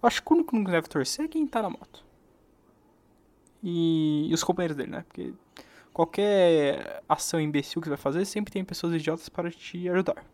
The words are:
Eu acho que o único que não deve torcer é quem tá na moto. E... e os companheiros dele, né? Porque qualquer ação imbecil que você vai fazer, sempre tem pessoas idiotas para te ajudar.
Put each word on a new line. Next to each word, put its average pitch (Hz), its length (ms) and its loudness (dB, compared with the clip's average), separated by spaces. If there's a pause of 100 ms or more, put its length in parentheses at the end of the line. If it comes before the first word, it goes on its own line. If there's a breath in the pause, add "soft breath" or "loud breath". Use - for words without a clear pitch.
Eu 240 60 4
acho - 120 0
que - 120 2
o - 20 8
único 330 160 2
que 240 60 0
não 208 80 2
deve 170 240 0
torcer 156 380 -2
é - 20 -6
quem 311 180 -2
tá 226 160 -2
na 190 80 -2
moto. - 340 -16 (1600)
E... 160 680 2
e 160 60 2
os 160 80 0
companheiros 175 340 0
dele, 135 140 -6
né? - 140 -10
Porque - 280 -10 (600 loud breath)
qualquer 170 1160 2
ação 160 320 0
imbecil 151 400 -2
que 160 60 -8
você 156 40 -4
vai 139 60 -2
fazer, 160 280 -2
sempre 208 280 -6
tem 190 120 -4
pessoas 170 280 -4
idiotas 160 360 -2
para 175 240 -6
te 180 360 -10
ajudar. 180 460 0